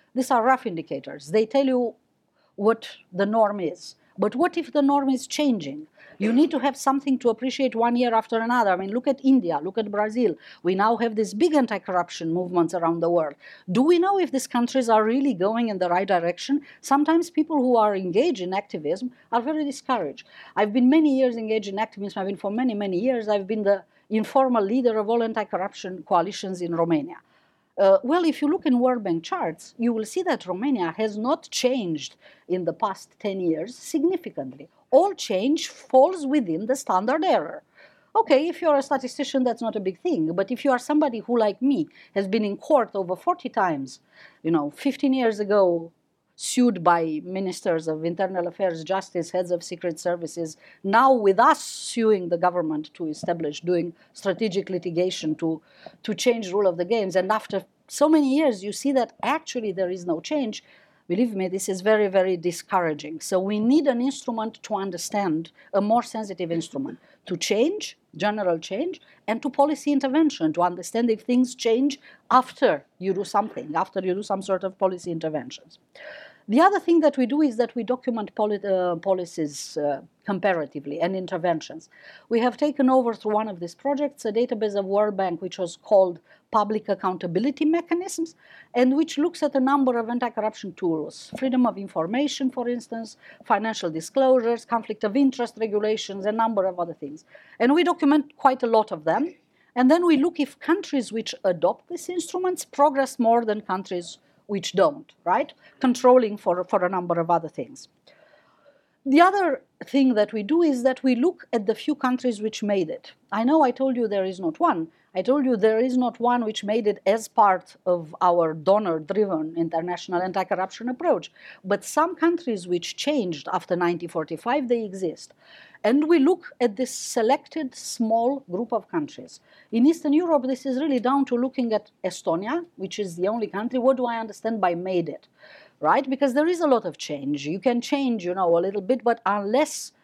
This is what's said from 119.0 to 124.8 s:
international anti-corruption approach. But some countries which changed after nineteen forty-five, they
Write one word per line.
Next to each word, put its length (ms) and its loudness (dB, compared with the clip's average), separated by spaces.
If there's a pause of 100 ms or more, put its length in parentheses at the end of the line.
international 640 -2
anti-corruption 720 -4
approach. 420 -2 (320)
But 200 -2
some 300 0
countries 540 -2
which 280 -4
changed 540 -2
after 240 -2
nineteen 360 -2
forty-five, 580 -4
they 160 0